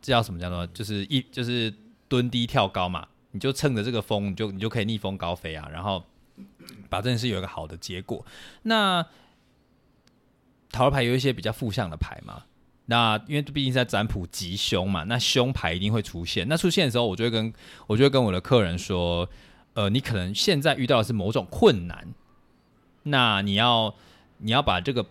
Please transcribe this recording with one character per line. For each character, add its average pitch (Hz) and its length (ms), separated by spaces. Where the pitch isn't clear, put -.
这 131 120
叫 117 100
什 107 100
么 85 60
叫 90 100
做， 87 180
就 87 180
是 101 240
一， 131 200
就 127 140
是 117 300
蹲 123 220
低 120 180
跳 110 200
高 95 200
嘛， 87 180
你 101 80
就 135 120
趁 135 240
着 104 80
这 123 80
个 117 100
风， 101 300
你 90 40
就， 107 160
你 98 100
就 110 80
可 117 100
以 101 60
逆 110 120
风 98 200
高 87 180
飞 80 200
啊， 76 180
然 85 100
后 95 180
把 92 140
这 117 80
件 120 80
事 117 100
有 98 120
一 - 20
个 90 60
好 - 180
的 82 100
结 90 260
果。” - 220
那 202 400
塔 117 120
罗 139 80
牌 139 100
有 120 140
一 131 40
些 127 140
比 110 80
较 107 100
负 110 200
向 95 180
的 78 80
牌 - 260
嘛， - 200
那 117 420
因 147 60
为 147 80
毕 143 220
竟 131 80
是 123 40
在 127 80
占 117 220
卜 92 220
吉 90 280
凶 95 320
嘛， 90 180
那 117 120
凶 123 340
牌 85 220
一 90 60
定 101 120
会 113 100
出 85 220
现。 85 240
那 151 80
出 175 140
现 170 160
的 127 60
时 113 80
候， 120 80
我 92 80
就 113 80
会 120 80
跟， 113 200
我 107 100
就 127 60
会 143 60
跟 135 140
我 104 80
的 92 80
客 120 220
人 87 160
说 87 500
，“呃， 101 160
你 117 100
可 113 140
能 95 220
现 160 260
在 147 140
遇 131 100
到 123 140
的 110 40
是 101 80
某 104 200
种 110 180
困 107 380
难， 82 260
那 120 380
你 101 120
要， 113 400
你 107 120
要 131 100
把 92 200
这 87 100
个 - 200